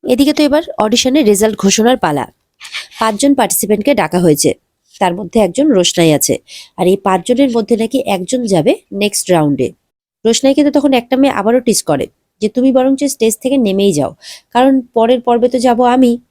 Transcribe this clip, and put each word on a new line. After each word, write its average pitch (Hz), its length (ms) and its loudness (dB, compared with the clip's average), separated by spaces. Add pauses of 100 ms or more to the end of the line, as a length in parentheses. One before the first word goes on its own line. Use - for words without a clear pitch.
এদিকে 262 240 2
তো 302 100 0
এবার 294 200 0 (160)
অডিশনের 254 480 2
রেজাল্ট 208 300 2
ঘোষণার 220 400 2
পালা। 147 300 -2 (720)
পাঁচজন 220 340 0
পার্টিসিপেন্টকে 214 600 0
ডাকা 180 240 -2
হয়েছে, 165 360 2 (440)
তার 180 160 0
মধ্যে 202 260 -4
একজন 208 260 0
রোশনাই 175 460 2
আছে। 143 260 0 (380)
আর 180 100 -2
এই 185 100 2
পাঁচজনের 214 540 0
মধ্যে 233 260 -2
নাকি 226 220 -4
একজন 202 460 -4
যাবে 196 300 2 (180)
নেক্সট 202 380 -4
রাউন্ডে। 147 420 0 (540)
রোশনাইকে 269 380 2
তো 294 60 2
তখন 285 220 0
একটা 247 240 -2
মেয়ে 269 180 2
আবারও 220 260 0
টিজ 240 220 -2
করে 147 240 -2 (340)
যে, 208 80 -2
"তুমি 254 240 0
বরঞ্চ 262 320 0
স্টেজ 226 340 -2
থেকে 269 180 -2
নেমেই 196 360 0
যাও, 147 220 -2 (360)
কারণ 262 300 2
পরের 240 400 0
পর্বে 240 280 0
তো 254 100 -2
যাব 240 240 0
আমি।" 247 360 2 (120)